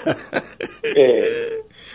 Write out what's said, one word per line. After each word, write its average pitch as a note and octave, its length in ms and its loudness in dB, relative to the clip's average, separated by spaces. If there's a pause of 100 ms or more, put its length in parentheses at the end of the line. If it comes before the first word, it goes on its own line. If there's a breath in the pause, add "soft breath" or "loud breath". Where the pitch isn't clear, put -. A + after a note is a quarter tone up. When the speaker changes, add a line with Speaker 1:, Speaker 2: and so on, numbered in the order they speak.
Speaker 1:
<laughs> - 760 -8 (140)
Speaker 2:
eh, - 640 2 (340 loud breath)